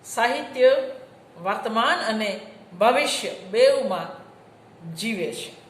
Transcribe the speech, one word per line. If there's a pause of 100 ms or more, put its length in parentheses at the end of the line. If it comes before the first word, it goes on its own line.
સાહિત્ય (720)
વર્તમાન
અને (380)
ભવિષ્ય
બેઉમાં (680)
જીવે
છે. (200)